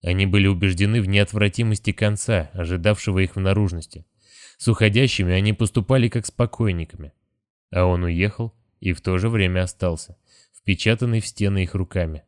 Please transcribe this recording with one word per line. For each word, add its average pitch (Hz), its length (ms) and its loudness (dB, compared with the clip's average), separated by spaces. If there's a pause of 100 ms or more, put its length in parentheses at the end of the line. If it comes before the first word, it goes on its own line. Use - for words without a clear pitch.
Они 98 240 0
были 98 180 4
убеждены 98 560 0
в 95 60 -2
неотвратимости 104 840 0
конца, 104 640 -2
ожидавшего 92 640 0
их 95 180 0
в 98 40 -4
наружности. 95 680 -2 (540)
С - 80 -2
уходящими 107 680 2
они 101 200 2
поступали 120 540 0
как 110 200 -4
с - 20 -8
покойниками. 90 840 -4 (580)
А 90 140 2
он 90 180 2
уехал 95 500 -2 (260)
и 87 140 -2
в - 80 -8
то 92 160 0
же 104 120 0
время 92 340 2
остался, - 540 -4 (360)
впечатанный 113 680 0
в - 80 -8
стены 98 360 -2
их 90 120 -6
руками. 85 520 -4